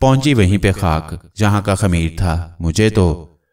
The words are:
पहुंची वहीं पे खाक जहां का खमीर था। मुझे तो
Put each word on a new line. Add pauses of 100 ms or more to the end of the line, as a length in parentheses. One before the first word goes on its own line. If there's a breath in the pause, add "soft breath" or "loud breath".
पहुंची
वहीं
पे
खाक
जहां
का
खमीर
था।
मुझे
तो (140)